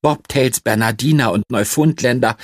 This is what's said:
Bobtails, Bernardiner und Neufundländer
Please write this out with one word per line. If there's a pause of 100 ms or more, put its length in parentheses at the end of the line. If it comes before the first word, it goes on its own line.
Bobtails,
Bernardiner
und
Neufundländer